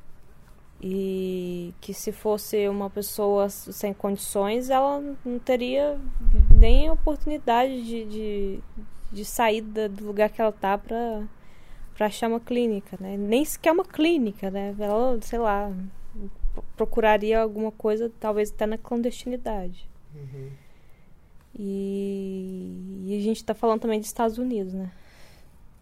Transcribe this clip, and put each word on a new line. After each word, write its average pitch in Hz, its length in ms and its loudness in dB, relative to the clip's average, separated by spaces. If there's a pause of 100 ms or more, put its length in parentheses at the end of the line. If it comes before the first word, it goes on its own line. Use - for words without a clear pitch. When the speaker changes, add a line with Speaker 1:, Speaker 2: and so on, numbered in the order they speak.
(800)
Speaker 1:
E 185 1000 -6
que - 140 -14
se - 180 -8
fosse 208 560 -2
uma 202 220 -4
pessoa 202 560 -2
s-, - 260 -10
sem 202 220 -6
condições, 202 760 -4
ela 277 320 2 (220)
não 240 160 -6
teria 262 580 -2 (600)
nem 262 320 12
a 320 40 6
oportunidade 269 920 0
de, 226 200 -8
de, 208 540 -4 (520)
de 202 120 -8
sair 220 380 0
da, 214 260 -4
do 196 180 -8
lugar 208 240 0
que 220 120 -6
ela 220 100 2
tá 202 260 -2
pra, 226 460 -6 (720)
pra 214 120 0
achar 208 200 -4
uma 226 140 -2
clínica, 233 580 -4
né? 190 160 -10
Nem 214 300 0
sequer - 260 -2
uma 370 140 2
clínica, 262 680 -2
né? 202 260 -6
Ela, 214 440 0
sei - 180 -4
lá, 208 320 0 (1040)
procuraria 220 680 2
alguma 214 300 -4
coisa, 220 480 -2
talvez 208 320 -2
até - 140 -4
na 220 120 -4
clandestinidade. 233 1120 -6 (260)
Speaker 2:
Uhum. 139 360 -14 (1080)
Speaker 1:
E... 190 1500 -8
e 202 120 -4
a 202 40 -4
gente 220 240 -4
tá 220 80 -4
falando 226 280 0
também 220 180 -2
dos 208 100 -10
Estados 226 280 -2
Unidos, 220 360 -6
né? 190 180 -8 (920)